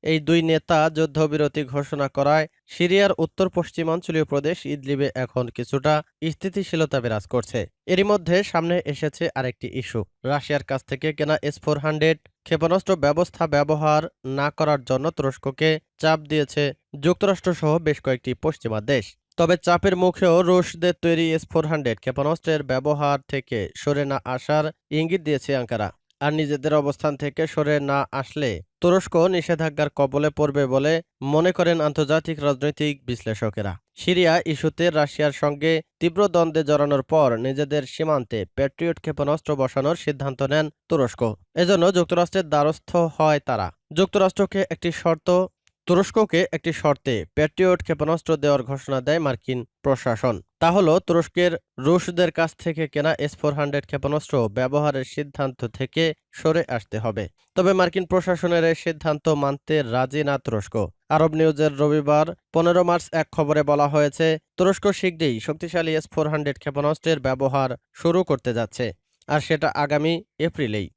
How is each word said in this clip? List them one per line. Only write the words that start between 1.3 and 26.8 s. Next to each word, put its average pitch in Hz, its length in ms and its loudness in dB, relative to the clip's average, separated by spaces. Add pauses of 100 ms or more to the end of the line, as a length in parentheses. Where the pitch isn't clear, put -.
ঘোষণা 139 440 -4
করায় 147 360 2 (260)
সিরিয়ার 190 460 2
উত্তর 160 320 0
পশ্চিমাঞ্চলীয় 165 760 -2
প্রদেশ 143 400 -2
ইদলিবে 139 500 -4
এখন 127 300 -4 (100)
কিছুটা 139 380 0 (340)
স্থিতিশীলতা 165 720 -2
বিরাজ 110 280 -4
করছে। 123 320 -2 (280)
এরই 185 240 2
মধ্যে 175 320 2
সামনে 170 320 0 (100)
এসেছে 147 380 -4 (120)
আরেকটি 127 320 -6 (120)
ইস্যু, 117 220 -6 (240)
রাশিয়ার 143 380 -2
কাছ 139 220 -6
থেকে 139 280 -6
কেনা 151 300 0
এস 143 180 -4
ফোর 151 180 0
হান্ড্রেড 156 380 0 (260)
ক্ষেপণাস্ত্র 165 520 0
ব্যবস্থা 151 520 0
ব্যবহার 151 540 2 (340)
না 143 160 0
করার 151 320 0
জন্য 131 280 0
তুরস্ককে 139 580 -2 (300)
চাপ 156 280 2
দিয়েছে 147 360 0 (400)
যুক্তরাষ্ট্রসহ 175 760 2
বেশ 151 240 0
কয়েকটি 131 280 -4 (100)
পশ্চিমা 113 380 -4 (120)
দেশ। 123 140 0 (320)
তবে 170 200 4
চাপের 175 400 2
মুখেও 180 440 4
রুশদের 175 600 2
তৈরি 165 300 2
এস 160 160 -2
ফোর 160 200 0
হান্ড্রেড 139 320 -2
ক্ষেপণাস্ত্রের 147 640 -2
ব্যবহার 143 540 0 (120)
থেকে 131 300 -6 (160)
সরে 147 300 -2
না 139 200 -4
আসার 151 400 0 (260)
ইঙ্গিত 160 320 0
দিয়েছে 147 320 -2
আঙ্কারা। 113 340 -4 (320)
আর 143 120 2
নিজেদের 147 480 0